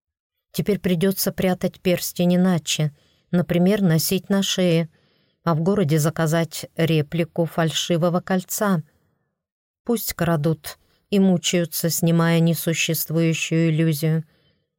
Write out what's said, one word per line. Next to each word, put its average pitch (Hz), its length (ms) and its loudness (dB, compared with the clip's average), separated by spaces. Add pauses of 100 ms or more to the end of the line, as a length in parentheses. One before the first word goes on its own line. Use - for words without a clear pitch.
(520)
Теперь 185 280 -2
придётся 185 500 0
прятать 185 500 -2
перстень 175 560 0
иначе, 170 560 0 (380)
например, 180 520 2
носить 175 460 0
на 196 140 2
шее, 170 460 0 (560)
а - 100 0
в 151 60 0
городе 165 380 2
заказать 160 680 -2 (100)
реплику 165 680 -2
фальшивого 170 760 -2
кольца. 190 640 -2 (1000)
Пусть 233 300 -4
крадут 160 640 -2 (320)
и 202 100 2
мучаются, 175 720 0
снимая 165 500 2
несуществующую 165 1300 0
иллюзию. 160 540 0 (540)